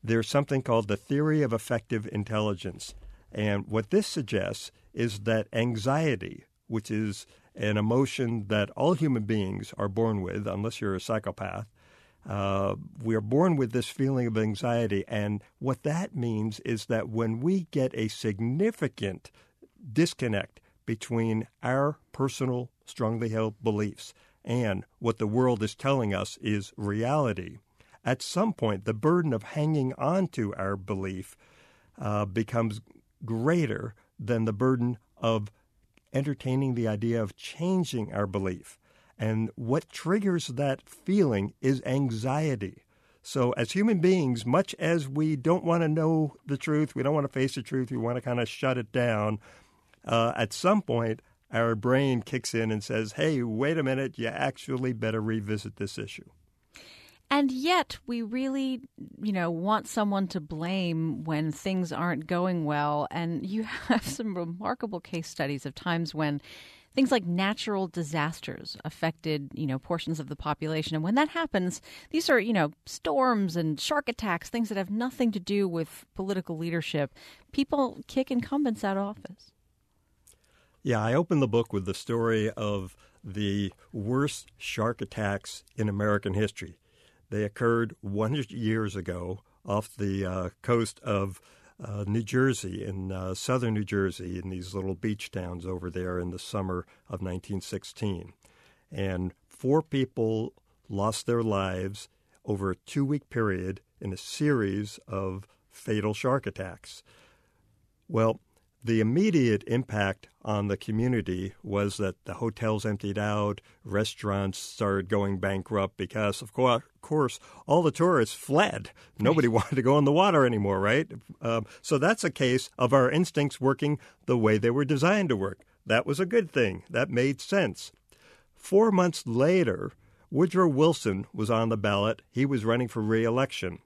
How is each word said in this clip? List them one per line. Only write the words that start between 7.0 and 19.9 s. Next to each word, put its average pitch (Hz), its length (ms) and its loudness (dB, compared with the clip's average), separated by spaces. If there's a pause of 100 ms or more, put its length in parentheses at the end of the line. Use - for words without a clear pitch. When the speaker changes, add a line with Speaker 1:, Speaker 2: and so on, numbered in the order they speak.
Speaker 1:
an 104 220 0
emotion 117 720 0
that 104 240 2
all 156 220 2
human 131 300 2
beings 101 540 -2
are 101 120 -2
born 107 320 0
with, 95 260 -4
unless 101 320 -4
you're 98 160 -2
a 92 60 -4
psychopath, 101 680 -4 (600)
uh, 98 480 0 (280)
we 113 120 0
are 110 60 2
born 147 360 4
with 123 160 0
this 123 160 -2
feeling 131 380 0
of 110 100 0
anxiety. 110 720 0
And 104 340 -2 (160)
what 131 240 -4
that 165 320 -2
means 113 460 -2
is 117 240 -4
that 113 240 -2
when 113 320 -2
we 180 300 0
get 131 240 0
a 110 120 -2
significant 113 1200 -2 (640)